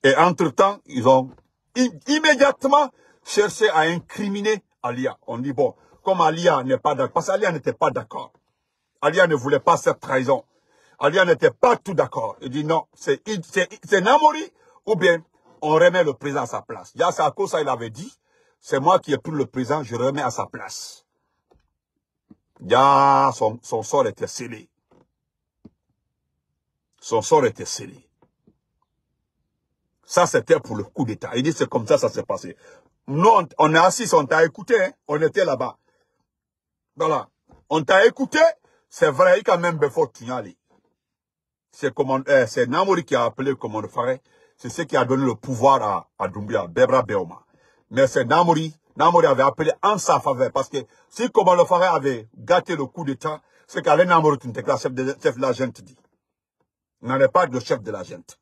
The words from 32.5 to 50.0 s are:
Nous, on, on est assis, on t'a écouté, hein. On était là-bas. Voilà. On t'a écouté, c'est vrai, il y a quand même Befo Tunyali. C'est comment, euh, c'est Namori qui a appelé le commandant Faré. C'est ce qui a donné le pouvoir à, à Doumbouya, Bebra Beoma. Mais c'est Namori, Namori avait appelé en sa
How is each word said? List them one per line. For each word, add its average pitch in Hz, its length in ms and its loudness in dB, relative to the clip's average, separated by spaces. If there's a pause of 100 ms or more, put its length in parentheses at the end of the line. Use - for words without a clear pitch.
Nous, 160 220 4
on, 196 180 4 (100)
on 156 160 2
est 160 40 4
assis, 180 360 2
on 151 120 4
t'a - 180 2
écouté, 196 380 0
hein. 226 100 -2 (160)
On 151 140 -4
était 175 240 0
là-bas. 127 320 -4 (1200)
Voilà. 147 320 -2 (400)
On 156 140 0
t'a 196 220 4
écouté, 269 340 2 (500)
c'est 156 220 2
vrai, 180 240 6
il - 20 -2
y - 20 -2
a 208 40 -10
quand 185 160 2
même 170 180 -2
Befo 147 300 0
Tunyali. 117 500 -12 (1120)
C'est 131 220 -6
comment, 131 340 -2
euh, 135 200 4
c'est 120 200 -2
Namori 175 380 0
qui 139 100 -4
a 120 80 0
appelé 135 280 -4
le 131 40 -2
commandant 107 320 -10
Faré. 127 340 -6 (360)
C'est 123 120 -14
ce 165 120 -10
qui 151 160 -4
a 123 80 2
donné 131 180 0
le 117 120 0
pouvoir 131 480 0
à, 98 260 -6 (100)
à 98 80 -4
Doumbouya, 104 400 -6
Bebra 123 360 2
Beoma. 92 420 -6 (460)
Mais 131 160 2
c'est 131 180 -2
Namori, 160 500 2 (220)
Namori 160 300 4
avait 131 160 2
appelé 151 280 0 (120)
en 202 160 2
sa 147 200 0